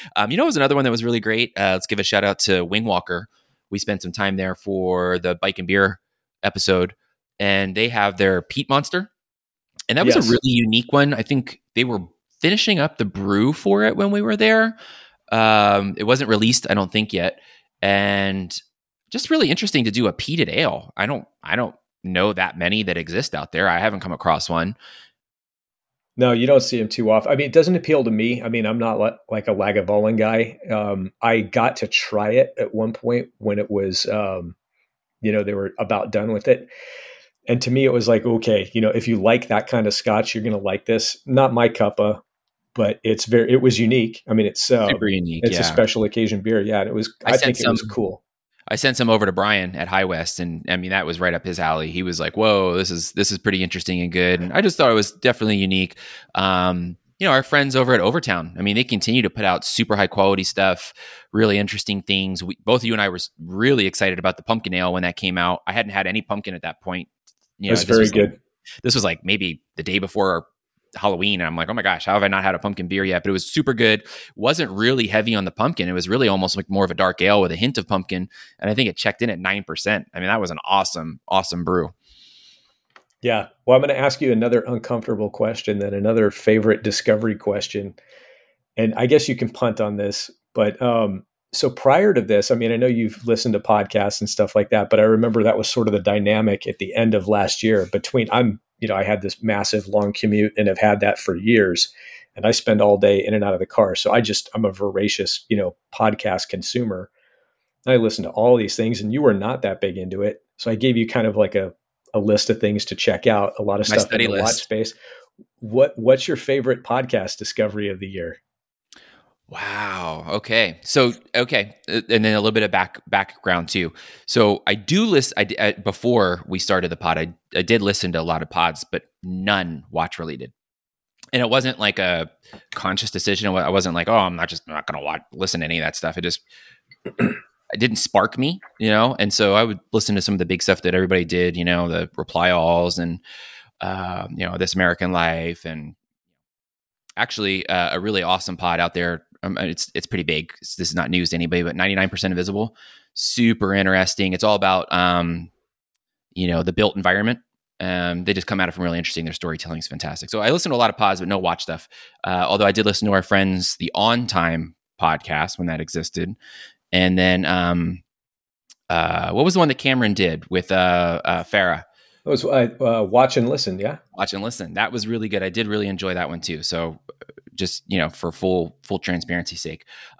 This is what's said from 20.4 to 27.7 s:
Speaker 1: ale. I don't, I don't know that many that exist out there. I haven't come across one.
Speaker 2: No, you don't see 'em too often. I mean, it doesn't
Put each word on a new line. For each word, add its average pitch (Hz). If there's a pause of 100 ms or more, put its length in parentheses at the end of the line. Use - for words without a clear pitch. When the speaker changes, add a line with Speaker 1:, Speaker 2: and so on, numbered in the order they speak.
Speaker 1:
ale. 131
I 98
don't, 135 (160)
I -
don't 120 (300)
know 101
that 92
many 98
that 90
exist 85
out 73
there. 90
I 85
haven't 101
come 90
across 80
one. 85 (1400)
Speaker 2:
No, 123
you 120
don't 139
see 120
'em 107
too 110
often. 110
I 139
mean, 143
it 123
doesn't 165